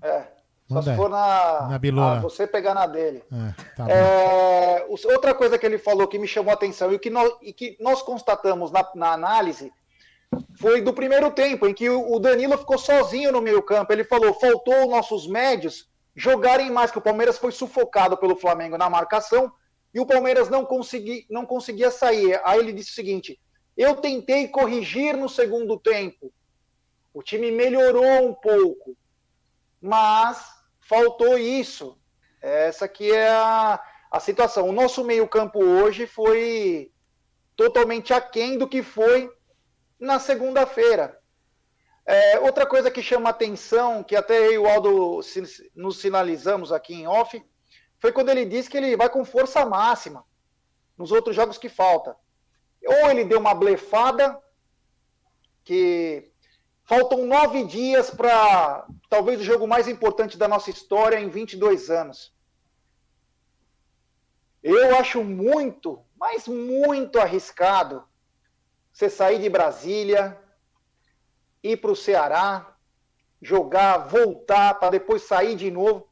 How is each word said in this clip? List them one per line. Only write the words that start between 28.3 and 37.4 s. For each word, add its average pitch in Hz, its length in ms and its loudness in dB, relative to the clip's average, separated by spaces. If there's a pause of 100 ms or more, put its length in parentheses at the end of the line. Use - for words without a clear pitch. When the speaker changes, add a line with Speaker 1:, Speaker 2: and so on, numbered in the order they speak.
Speaker 1:
pouco, 403 600 0 (840)
mas 220 640 0 (360)
faltou 233 580 2
isso." 233 580 -6 (460)
Essa 156 440 -2
que 208 240 -4
é 220 200 4
a, 220 500 2 (300)
a 160 100 -4
situação. 202 480 0
O 190 40 -4
nosso 254 320 0
meio-campo 220 600 0
hoje 196 420 2
foi 220 840 -2 (640)